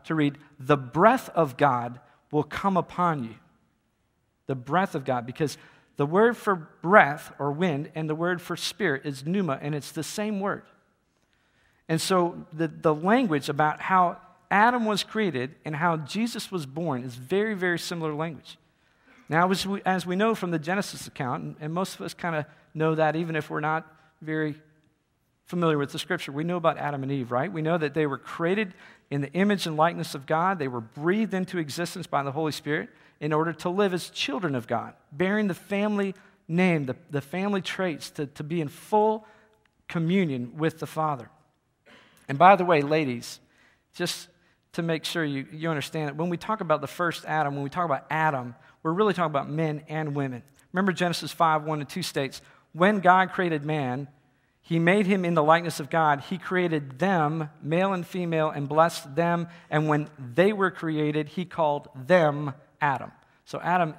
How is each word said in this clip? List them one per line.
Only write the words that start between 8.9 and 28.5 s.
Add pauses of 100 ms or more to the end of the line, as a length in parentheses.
is
pneuma,
and
it's
the
same
word. (1300)
And
so
the,
the
language
about
how (320)
Adam
was
created (100)
and
how
Jesus
was
born
is
very,
very
similar
language. (720)
Now,
as
we,
as
we
know
from
the
Genesis
account,
and,
and
most
of
us
kinda (260)
know
that
even
if
we're
not (380)
very (920)
familiar
with
the
Scripture,
we
know
about
Adam
and
Eve,
right?
We
know
that
they
were
created (360)